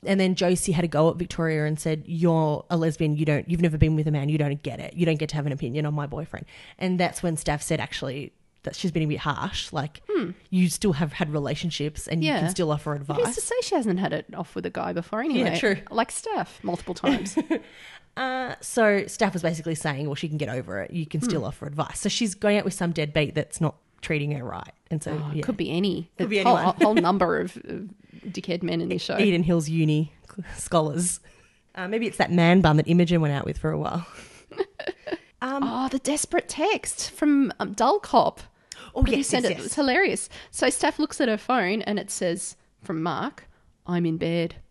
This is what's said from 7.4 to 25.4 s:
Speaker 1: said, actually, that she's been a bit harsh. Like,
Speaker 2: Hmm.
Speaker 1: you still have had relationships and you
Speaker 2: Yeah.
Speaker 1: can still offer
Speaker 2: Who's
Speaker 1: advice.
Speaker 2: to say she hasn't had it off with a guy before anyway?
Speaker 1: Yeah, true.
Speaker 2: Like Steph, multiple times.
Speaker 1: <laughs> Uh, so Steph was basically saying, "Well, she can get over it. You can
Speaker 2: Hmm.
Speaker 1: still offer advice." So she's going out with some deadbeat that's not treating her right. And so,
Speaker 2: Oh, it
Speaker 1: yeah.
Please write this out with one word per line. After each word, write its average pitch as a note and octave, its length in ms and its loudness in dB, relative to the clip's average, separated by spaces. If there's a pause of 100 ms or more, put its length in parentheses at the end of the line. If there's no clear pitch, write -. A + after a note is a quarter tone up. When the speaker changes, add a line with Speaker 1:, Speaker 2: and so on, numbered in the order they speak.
Speaker 1:
said, D#3+ 180 -2
actually, C3+ 520 -6 (300)
that - 120 -8
she's - 160 -2
been D#3+ 120 0
a D#3 40 2
bit D3+ 140 0
harsh. - 520 -4
Like, D3+ 280 -6 (100)
Speaker 2:
Hmm. C4+ 200 -2 (200)
Speaker 1:
you F3+ 200 4
still F#3+ 240 0
have D3 180 -2
had D#3+ 200 -4
relationships D3 760 -4
and D#3+ 160 0
you D#4 80 2
Speaker 2:
Yeah. A3 80 2
Speaker 1:
can E3 100 0
still F3+ 220 0
offer D3+ 240 -4
Speaker 2:
Who's C#3+ 60 -8
Speaker 1:
advice. F#3 320 -2
Speaker 2:
to - 80 -4
say - 200 -2
she - 120 -4
hasn't A3 260 2
had F#3 140 0
it D#3+ 200 -6
off E3+ 200 -10
with F#3 120 -6
a F3+ 40 -4
guy F3 240 -4
before F3 260 -4
anyway? B3+ 300 0
Speaker 1:
Yeah, E3+ 80 -2
true. G#3 180 2 (140)
Speaker 2:
Like A3+ 200 0
Steph, - 540 -6
multiple F3+ 300 -4
times. G3 480 0
Speaker 1:
<laughs> - 60 -4 (680)
Uh, C4 440 -4
so G#3 480 2
Steph G3 240 0
was F3 100 -4
basically E3 320 -2
saying, D3+ 320 -4
"Well, D3 80 -4
she D#3+ 140 -6
can D3+ 100 -4
get D3 100 -4
over G#2+ 320 -6
it. - 120 -8
You E3+ 120 -4
can D3+ 140 -6
Speaker 2:
Hmm. D3+ 100 -2
Speaker 1:
still D#3 160 0
offer C3 220 -8
advice." D3 320 -6
So - 100 -2
she's G3 280 -2
going G#3 220 2
out G3 60 -2
with F#3+ 100 -2
some E3+ 180 -2
deadbeat D3+ 420 0
that's - 260 -4
not D#3 140 2 (280)
treating D3 280 -2
her C#3 140 -6
right. F#2 260 -10 (180)
And D#3 140 -2
so, D3+ 180 -6
Speaker 2:
Oh, D3 120 -6
it D3+ 60 -4
Speaker 1:
yeah. D3 40 -4